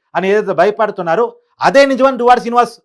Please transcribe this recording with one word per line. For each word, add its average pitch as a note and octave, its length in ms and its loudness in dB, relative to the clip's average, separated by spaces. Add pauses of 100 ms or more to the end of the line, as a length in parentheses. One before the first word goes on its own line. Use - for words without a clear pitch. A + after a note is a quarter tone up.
(140)
అని F3+ 140 -2
ఏదైతే G3 240 -2
భయపడుతున్నారో, G3+ 840 -2 (240)
అదే B3 260 4
నిజమని C4 320 0
దువ్వాడ A#3+ 200 4
శ్రీనివాస్ A#3 460 -2